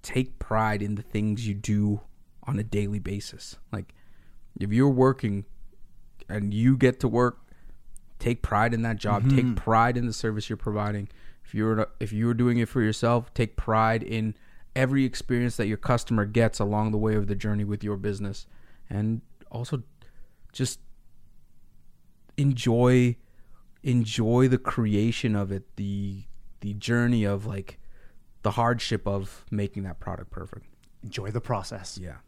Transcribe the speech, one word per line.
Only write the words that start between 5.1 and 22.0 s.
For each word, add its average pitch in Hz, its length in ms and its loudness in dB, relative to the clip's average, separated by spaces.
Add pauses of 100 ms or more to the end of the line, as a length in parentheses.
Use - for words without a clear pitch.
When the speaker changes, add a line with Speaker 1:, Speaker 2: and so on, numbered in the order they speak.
Speaker 1:
and 101 240 -2
you 120 240 6
get 127 240 4
to 131 60 2
work, 120 320 2 (800)
take 120 240 -2
pride 113 320 2
in 113 100 0
that 113 140 -2
job. 104 260 0
Speaker 2:
Mm-hmm. 135 120 6
Speaker 1:
Take 123 220 4
pride 117 400 4
in 120 100 0
the 110 60 -2
service 107 360 -4
you're 107 80 -4
providing. 104 500 -2 (360)
If - 100 -14
you're, 110 340 2 (120)
if 104 140 -4
you're 113 200 2
doing 120 260 4
it 117 80 2
for 127 140 0
yourself, 117 540 2
take 117 200 0
pride 110 460 2
in 110 340 -2 (400)
every 131 300 2
experience 123 520 0
that 107 100 0
your 107 100 -2
customer 117 480 2
gets 107 340 2
along 107 320 0
the 107 60 0
way 107 180 2
of 101 120 2
the 104 80 0
journey 104 280 0
with 101 200 -4
your 104 140 -4
business. 98 500 -6 (420)
And 107 320 -2 (300)
also 120 320 -6 (680)
just - 280 -4 (1600)